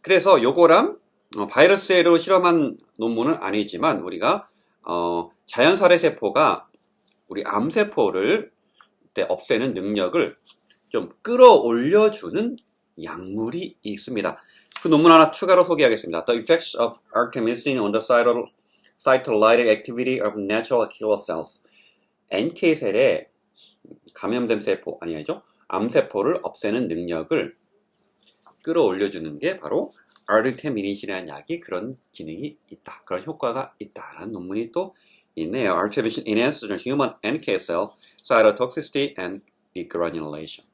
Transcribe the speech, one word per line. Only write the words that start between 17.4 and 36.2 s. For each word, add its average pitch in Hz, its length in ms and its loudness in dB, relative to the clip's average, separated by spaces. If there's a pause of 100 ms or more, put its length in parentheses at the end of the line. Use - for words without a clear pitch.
on 101 100 -2
the 110 80 0
cyto-, 120 500 2 (480)
cytolytic 117 720 2
activity 123 500 -2
of 104 200 -4
natural 110 500 -2
killer 107 280 -2
cells. 80 460 -10 (680)
엔케이 156 460 0
셀의 110 520 0 (840)
감염된 110 460 -4
세포, - 420 -6
아니, 85 140 -8
아니죠. 110 260 -10 (260)
암 101 220 -4
세포를 127 540 0
없애는 110 440 -4
능력을 85 680 -6 (1080)
끌어올려주는 95 760 -2
게 180 180 -4
바로 147 320 -6 (380)
아르테미닌이라는 101 1000 -4
약이 73 320 -12
그런 113 360 -10 (140)
기능이 85 460 -14 (120)
있다, - 360 -20
그런 - 200 -8
효과가 131 540 -8
있다라는 95 540 -16
논문이 98 380 -8
또 180 240 -6 (400)
있네요. 92 380 -2
Artemisinin 110 540 -4